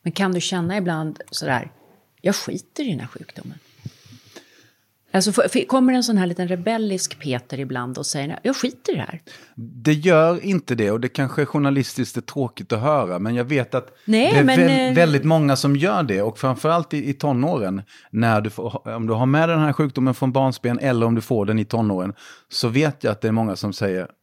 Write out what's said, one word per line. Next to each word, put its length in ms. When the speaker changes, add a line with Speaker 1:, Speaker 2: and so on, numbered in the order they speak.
Speaker 1:
Men 80
kan 220
du 80
känna 360
ibland 420
sådär, 400
"Jag 140
skiter 480
i 60
den 100
här 80
sjukdomen"? 500
Alltså, 180
f-, 260
f-, 120
kommer 260
en 100
sån 140
här 100
liten 200
rebellisk 720
Peter 400
ibland 380
och 80
säger, 380
"Jag 120
skiter 380
i 20
det 60
här"? 200
Speaker 2:
Det 380
gör 520
inte 300
det, 160
och 80
det 80
kanske 380
journalistiskt 720
är 40
tråkigt 500
att 100
höra, 380
men 160
jag 100
vet 300
att 300
Speaker 1:
Nej, 280
Speaker 2:
det 60
är 40
Speaker 1:
men, 140
Speaker 2:
väl-, 320
Speaker 1:
eh, 60
Speaker 2:
väldigt 280
många 320
som 200
gör 280
det, 180
och 180
framförallt 540
i, 160
i 40
tonåren, 680
när 300
du 80
får, 380
om 200
du 60
har 120
med 240
den 100
här 140
sjukdomen 400
från 180
barnsben 480
eller 260
om 100
du 60
får 240
den 140
i 60
tonåren, 480
så 180
vet 360
jag 80
att 100
det 60
är 40
många 240
som 180
säger 340